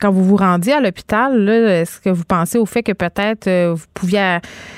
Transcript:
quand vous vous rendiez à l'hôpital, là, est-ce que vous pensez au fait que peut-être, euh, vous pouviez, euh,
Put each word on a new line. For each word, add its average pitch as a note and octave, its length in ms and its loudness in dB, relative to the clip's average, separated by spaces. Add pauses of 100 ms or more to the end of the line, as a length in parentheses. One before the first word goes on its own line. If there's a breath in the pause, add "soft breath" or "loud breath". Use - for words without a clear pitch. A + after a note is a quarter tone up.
quand G#3 100 2
vous F#3+ 140 2
vous G3 120 4
rendiez F#3 360 2
à D4 80 2
l'hôpital, A#3 580 -2
là, G#3 440 2
est-ce - 180 -8
que G3 100 -2
vous E3+ 180 0
pensez F3 300 0
au A3 80 2
fait A#3 160 -4
que A3 100 -4
peut-être, G3+ 540 -4
euh, F3 280 0
vous D#3+ 200 -10
pouviez, F#3+ 240 -2
euh, F3+ 200 0 (400 loud breath)